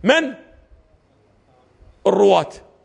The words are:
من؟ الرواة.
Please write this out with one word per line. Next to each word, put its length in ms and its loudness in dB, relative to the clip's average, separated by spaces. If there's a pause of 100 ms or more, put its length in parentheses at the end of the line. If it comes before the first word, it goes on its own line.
من؟ 300 -2 (1700)
الرواة. 440 0 (340)